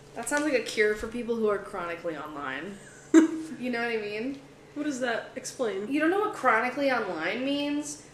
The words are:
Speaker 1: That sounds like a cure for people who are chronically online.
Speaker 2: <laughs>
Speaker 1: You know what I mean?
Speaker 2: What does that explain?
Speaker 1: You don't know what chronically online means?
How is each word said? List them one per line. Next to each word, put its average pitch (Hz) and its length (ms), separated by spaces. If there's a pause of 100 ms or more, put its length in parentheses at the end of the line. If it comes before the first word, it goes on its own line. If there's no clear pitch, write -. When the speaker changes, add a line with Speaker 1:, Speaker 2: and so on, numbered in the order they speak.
(160)
Speaker 1:
That 240 140
sounds 294 160
like 294 80
a 226 100
cure 214 320
for 226 120
people 233 280
who 220 140
are 202 100
chronically 170 580
online. 147 600 (360)
Speaker 2:
<laughs> 311 40 (420)
Speaker 1:
You 247 120
know 233 100
what 233 100
I 220 60
mean? 214 420 (360)
Speaker 2:
What 294 80
does 277 160
that 240 360
explain? 208 560
Speaker 1:
You 294 80
don't 320 120
know 392 80
what 415 140
chronically 247 580
online 202 520
means? 285 600 (100)